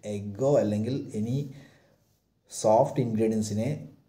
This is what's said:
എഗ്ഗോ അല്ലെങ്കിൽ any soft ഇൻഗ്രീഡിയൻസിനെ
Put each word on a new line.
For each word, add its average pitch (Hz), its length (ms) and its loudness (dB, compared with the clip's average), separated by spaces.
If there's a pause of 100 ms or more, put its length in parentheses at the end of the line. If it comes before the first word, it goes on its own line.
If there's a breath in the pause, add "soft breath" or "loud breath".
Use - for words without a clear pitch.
(160)
എഗ്ഗോ 104 360 0 (120)
അല്ലെങ്കിൽ 107 340 0 (220)
any 120 200 0 (1120 loud breath)
soft 123 540 2
ഇൻഗ്രീഡിയൻസിനെ 110 640 0 (400)